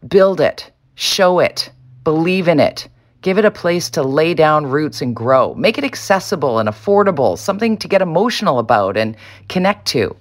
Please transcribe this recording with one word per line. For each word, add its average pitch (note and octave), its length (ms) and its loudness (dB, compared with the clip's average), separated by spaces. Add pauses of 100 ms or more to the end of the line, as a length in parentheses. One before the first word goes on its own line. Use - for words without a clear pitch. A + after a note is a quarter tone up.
Build F#3+ 320 4
it, - 280 -2 (260)
show F3+ 440 2
it, - 320 -2 (320)
believe E3 460 0
in D#3+ 100 4
it. - 300 -2 (320)
Give F#3 160 0
it G#3 80 2
a G#3 60 4
place F3 400 -4
to D#3 120 -2
lay D3+ 300 0
down D3+ 320 2
roots C#3+ 360 -4
and B2 140 -4
grow. A2+ 380 2
Make F#3 240 0
it C#4+ 80 -4
accessible D#3 760 -2
and A2 80 0
affordable, G#2+ 680 0
something G#3+ 400 -2
to - 100 -10
get F#3+ 140 2
emotional F3+ 580 0
about G#2+ 380 0
and A2 180 -2 (320)
connect F#3 420 -2
to. A2+ 320 -2